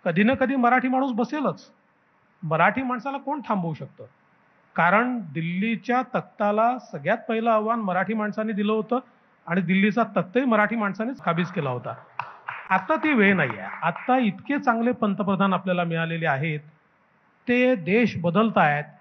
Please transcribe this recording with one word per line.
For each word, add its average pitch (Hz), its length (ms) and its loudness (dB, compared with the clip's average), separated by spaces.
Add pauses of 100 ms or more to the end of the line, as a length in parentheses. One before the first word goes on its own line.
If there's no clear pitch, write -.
कधी 175 180 2
ना 247 120 4
कधी 262 220 0
मराठी 247 320 4
माणूस 262 240 0
बसेलच. 240 580 -4 (720)
मराठी 180 400 2
माणसाला 262 360 -6
कोण 277 300 -6
थांबवू 175 260 -2
शकतं? 131 300 -16 (720)
कारण 220 440 2 (120)
दिल्लीच्या 190 720 -2
तख्ताला 220 760 0
सगळ्यात 175 400 -4
पहिलं 226 320 -2
आव्हान 226 300 2
मराठी 190 340 -2
माणसाने 214 380 -4
दिलं 208 200 0
होतं 220 260 0 (480)
आणि 175 140 0
दिल्लीचा 190 420 2
तख्तही 208 420 0
मराठी 214 320 2
माणसानेच 220 440 -4
काबीज 170 300 -2
केला 143 200 -4
होता. 120 240 -6 (760)
आता 190 260 2
ती 311 160 0
वेळ 202 240 6
नाही 143 140 2
आहे. 101 320 -10
आता 175 360 0
इतके 262 400 -2
चांगले 240 340 0
पंतप्रधान 196 600 0
आपल्याला 180 320 0
मिळालेले 165 420 -4
आहेत, 151 340 -2 (880)
ते 247 260 4
देश 196 420 2
बदलतायत. 170 680 2 (160)